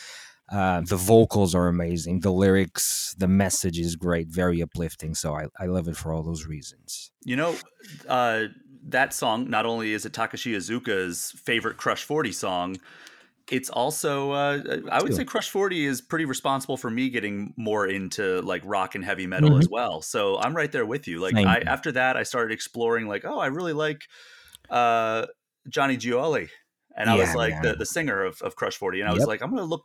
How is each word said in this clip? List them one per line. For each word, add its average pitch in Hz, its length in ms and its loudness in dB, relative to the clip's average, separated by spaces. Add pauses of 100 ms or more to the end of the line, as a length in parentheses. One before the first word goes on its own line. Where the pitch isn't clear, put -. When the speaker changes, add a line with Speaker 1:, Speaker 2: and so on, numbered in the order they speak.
(520)
Speaker 1:
Uh, 92 280 2
the 90 160 0
vocals 101 580 6
are 90 140 4
amazing. 87 520 0
The 95 120 2
lyrics, 95 840 2
the 95 100 2
message 92 500 2
is 85 160 0
great, 85 320 0
very 87 340 2
uplifting. 80 540 -4
So 76 220 -4
I, 78 100 -6 (140)
I 95 60 -4
love 90 200 0
it 82 100 -4
for 80 160 -6
all 80 120 -2
those 78 200 -6
reasons. - 680 -14 (120)
Speaker 2:
You 123 120 -2
know, 160 180 0 (540)
uh, 120 380 2 (420)
that 135 260 0
song, 120 340 0
not 113 160 0
only 113 280 0
is 107 120 -2
it 110 80 -8
Takashi 113 440 -4
Iizuka's 92 760 -2
favorite 113 440 -2
Crush 107 260 -2
forty 147 300 -2
song, 92 460 -2 (680)
it's 127 200 -2
also, 139 640 -2
uh, 143 460 -2 (120)
I 147 120 2
would 175 100 0
Speaker 1:
Too. 98 60 2
Speaker 2:
say - 60 0
Crush - 260 -4
forty 190 340 0
is 139 160 -2
pretty 160 240 -2
responsible 135 540 -2
for 123 120 -4
me 127 200 0
getting 104 460 -4
more 107 300 0
into, 95 540 -2
like, 87 240 -4
rock 95 320 -2
and 92 80 -6
heavy 92 240 -4
metal 95 220 6
Speaker 1:
Mm-hmm. 135 100 8
Speaker 2:
as 170 80 6
well. 104 340 -2
So 101 360 0
I'm 131 180 0
right 151 160 -2
there 123 140 0
with 131 200 -6
you. 85 140 -6
Like, 95 160 2
Speaker 1:
Same. 101 100 6
Speaker 2:
I, 110 140 6
after 139 320 -2
that, 127 240 2
I 120 80 -2
started 113 300 -2
exploring, 117 520 -2
like, 101 180 -4
oh, 170 140 -4
I 170 100 0
really 160 260 -4
like, 151 260 -2 (680)
uh, 113 560 2 (420)
Johnny 135 300 2
Gioeli. 123 500 0 (480)
And 107 120 0
I 113 60 6
was 95 160 6
Speaker 1:
Yeah, - 60 -2
Speaker 2:
like, 113 160 2
Speaker 1:
man. 76 100 -4
Speaker 2:
the, 110 140 2
the 104 100 -4
singer 113 380 -2
of, 92 180 -6
of 98 140 -8
Crush 101 200 -4
forty. 92 240 -2
And 104 80 0
I 104 40 2
was 104 80 4
Speaker 1:
Yep. 131 80 4
Speaker 2:
like, 107 140 -2
"I'm 139 80 -4
gonna 233 120 -2
look 160 220 -4